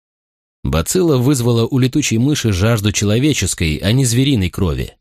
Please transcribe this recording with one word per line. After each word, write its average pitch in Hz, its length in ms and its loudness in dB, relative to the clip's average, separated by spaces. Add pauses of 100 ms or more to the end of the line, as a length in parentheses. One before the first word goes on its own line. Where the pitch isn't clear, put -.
(640)
Бацилла 135 540 0
вызвала 120 480 0
у 135 120 -2
летучей 131 400 0
мыши 123 340 0
жажду 104 380 0
человеческой, 104 880 0
а 98 160 -2
не 131 120 2
звериной 117 460 0
крови. 73 500 -4